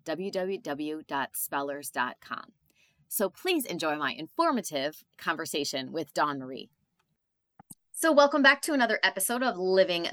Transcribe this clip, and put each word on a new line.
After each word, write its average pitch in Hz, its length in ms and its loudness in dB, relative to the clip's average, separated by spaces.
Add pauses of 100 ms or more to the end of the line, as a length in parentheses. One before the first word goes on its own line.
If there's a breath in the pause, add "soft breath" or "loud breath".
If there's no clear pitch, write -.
w 175 280 -4
w 190 260 -2
w 151 480 -6
dot 135 280 -4
spellers 143 560 -6
dot 127 300 -4
com. - 320 -12 (560)
So 196 200 0
please 339 360 -2
enjoy 160 320 -2
my 143 160 -2
informative 156 920 -2 (160)
conversation 151 760 -4
with 156 220 -6
Dawn 147 240 0
Marie. 131 320 -12 (1200)
So 320 220 2
welcome 285 300 6
back 285 200 6
to 330 100 -2
another 233 300 2
episode 202 400 0
of 226 160 0
Living 180 540 4